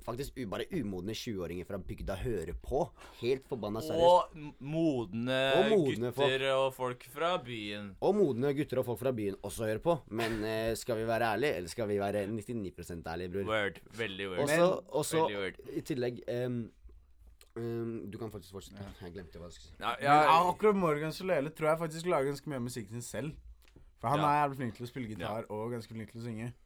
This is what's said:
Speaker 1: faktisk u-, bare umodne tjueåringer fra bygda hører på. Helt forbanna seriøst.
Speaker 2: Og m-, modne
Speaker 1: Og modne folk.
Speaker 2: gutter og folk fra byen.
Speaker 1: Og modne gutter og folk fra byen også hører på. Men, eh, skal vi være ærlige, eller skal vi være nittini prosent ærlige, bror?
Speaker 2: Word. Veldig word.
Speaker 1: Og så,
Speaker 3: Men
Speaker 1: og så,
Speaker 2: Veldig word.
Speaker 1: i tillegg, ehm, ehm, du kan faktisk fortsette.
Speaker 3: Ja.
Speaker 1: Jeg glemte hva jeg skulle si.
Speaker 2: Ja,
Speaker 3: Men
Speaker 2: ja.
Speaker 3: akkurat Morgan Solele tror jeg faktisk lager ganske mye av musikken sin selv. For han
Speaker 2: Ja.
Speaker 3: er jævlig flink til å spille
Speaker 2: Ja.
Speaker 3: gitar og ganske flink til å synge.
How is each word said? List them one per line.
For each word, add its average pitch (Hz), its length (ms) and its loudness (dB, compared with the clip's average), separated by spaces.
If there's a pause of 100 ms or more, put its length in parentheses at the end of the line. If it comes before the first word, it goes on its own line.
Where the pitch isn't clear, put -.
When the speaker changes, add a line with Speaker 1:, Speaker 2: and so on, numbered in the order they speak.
Speaker 1:
faktisk 120 320 -8
u-, 127 140 -6
bare 104 220 -4
umodne 104 440 -2
tjueåringer 90 500 -6
fra 98 120 -6
bygda 98 380 -6
hører 90 360 -4 (100)
på. 127 200 -2 (400)
Helt 131 260 -2
forbanna 104 320 -4
seriøst. 160 240 2
Speaker 2:
Og 175 320 8
m-, 147 240 -12
modne 131 760 0 (160)
Speaker 1:
Og 220 180 6
modne 123 400 4
folk. 131 220 4
Speaker 2:
gutter 135 180 2
og 135 220 4
folk 127 400 -4
fra 160 240 0
byen. 104 640 -6
Speaker 1:
Og 185 140 6
modne 143 380 4
gutter 135 260 0
og 123 60 2
folk 117 140 -4
fra 135 120 2
byen 104 300 -2
også 107 280 -2
hører 107 100 0
på. 165 180 2 (120)
Men, 110 340 -2
eh, 110 320 0
skal 110 240 -2
vi 113 80 -2
være 113 260 2
ærlige, 123 220 0
eller 87 140 -6
skal 113 180 -4
vi 101 120 2
være 101 280 0
nittini 107 440 -6
prosent 85 360 -10
ærlige, 87 240 -6
bror? 98 160 -2
Speaker 2:
Word. 104 320 0 (180)
Veldig 98 320 -4
word. 92 100 -2
Speaker 1:
Og 143 100 0
så, 156 80 4
Speaker 3:
Men 175 300 4
Speaker 1:
og 147 180 0
så, 160 160 2
Speaker 2:
Veldig 107 160 0
word. 92 240 -6 (100)
Speaker 1:
i 147 100 -6
tillegg, 123 460 -4
ehm, 123 320 -2 (960)
ehm, 117 380 -4 (180)
du 107 60 -8
kan 110 140 -8
faktisk 98 200 -14
fortsette. 98 320 -12
Speaker 3:
Ja. 98 220 -14
Speaker 1:
Jeg 87 100 -10
glemte 87 240 -14
hva 85 80 -12
jeg 85 60 -16
skulle - 180 -18
si. - 80 -20
Speaker 2:
Ja, 113 160 0
Speaker 3:
Men 147 320 8
Speaker 2:
ja. 156 80 10 (160)
Speaker 3:
akkurat 208 240 4
Morgan 156 380 2
Solele 160 360 0
tror 156 200 0
jeg 160 100 4
faktisk 165 260 -6
lager 147 260 4
ganske 139 180 -8
mye 143 100 -4
av 120 80 -4
musikken 117 320 -8
sin - 20 -6
selv. 127 300 -6 (680)
For 117 80 0
han 147 100 4
Speaker 2:
Ja. 151 60 4
Speaker 3:
er 147 240 4
jævlig 135 80 -6
flink 120 180 -4
til 120 100 -10
å 120 40 -8
spille 120 200 -6
Speaker 2:
Ja. 107 60 -8
Speaker 3:
gitar 104 360 -4
og 110 200 -4
ganske 113 220 -8
flink 113 180 -10
til 117 100 -12
å 120 40 -8
synge. 120 280 -6 (120)